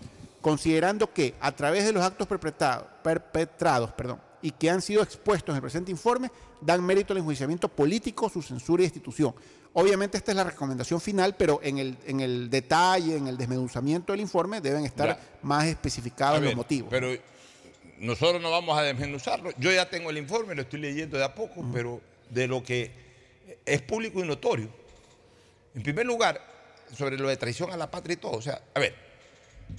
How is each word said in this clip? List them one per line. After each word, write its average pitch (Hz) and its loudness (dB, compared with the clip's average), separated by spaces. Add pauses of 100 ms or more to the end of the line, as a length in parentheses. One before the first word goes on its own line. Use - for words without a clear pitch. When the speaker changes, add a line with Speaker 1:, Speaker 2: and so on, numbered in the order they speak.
(420)
Speaker 1:
considerando 165 2
que, 131 2
a 135 0
través 170 2
de 220 2
los 185 4
actos 185 -2
perpetrado-, 151 -2 (160)
perpetrados, 160 0
perdón, 123 -8 (220)
y 151 -4
que - 0
han 180 2
sido 208 2
expuestos 185 -2
en 143 0
el 131 -4
presente 160 -6
informe, 240 0 (300)
dan 170 2
mérito 190 2
al 196 0
enjuiciamiento 156 -2
político, 214 0
su 175 -6
censura 147 0
y 180 4
destitución. 147 -2 (380)
Obviamente 196 2
esta 196 -2
es 196 2
la 190 2
recomendación 139 -2
final, 196 2
pero 151 4
en 139 0
el, 131 -4
en 135 -2
el 123 -2
detalle, 160 4
en 139 -2
el 127 -6
desmenuzamiento 127 -2
del 196 -2
informe, 196 0
deben 147 0
estar 143 -2
Speaker 2:
Ya. - -2 (240)
Speaker 1:
más 143 2
especificados 143 0
Speaker 2:
A 151 2
Speaker 1:
los 143 2
Speaker 2:
ver, 113 0
Speaker 1:
motivos. 120 -2
Speaker 2:
pero 127 -2 (920)
nosotros 151 2
no 165 -2
vamos 165 2
a 151 4
desmenuzarlo. 139 -2
Yo 156 4
ya 180 4
tengo 170 -6
el 151 -4
informe, 185 -4
lo 139 -4
estoy 143 -10
leyendo 147 -4
de 135 2
a 139 -2
poco, 202 -10
Speaker 1:
Ujú. 123 -6
Speaker 2:
pero 120 -4 (280)
de 123 0
lo 127 -2
que 120 -4 (760)
es 147 2
público 220 -4
y 180 -2
notorio. 143 -2 (1040)
En 117 -8
primer 156 -2
lugar, 226 0 (520)
sobre 135 -4
lo 135 0
de 131 0
traición 120 -4
a 180 -8
la 156 -6
patria - -6
y - -6
todo. 190 -8
O 113 -4
sea, 131 -6 (120)
a 139 0
ver, 127 0 (840)